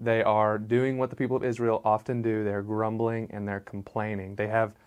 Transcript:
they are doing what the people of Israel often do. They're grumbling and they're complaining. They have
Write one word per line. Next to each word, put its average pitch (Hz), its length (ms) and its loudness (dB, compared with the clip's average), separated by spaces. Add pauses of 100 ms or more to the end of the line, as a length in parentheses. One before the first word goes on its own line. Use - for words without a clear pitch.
they 113 200 2
are 107 380 4
doing 123 400 0
what 127 120 -2
the 120 60 -12
people 127 200 0
of 127 80 -2
Israel 117 400 0
often 110 380 2
do. 110 200 0
They're 101 200 -2
grumbling 110 680 -2
and 104 160 -6
they're 101 140 -4
complaining. 101 760 -6
They 104 140 -2
have 110 240 2 (140)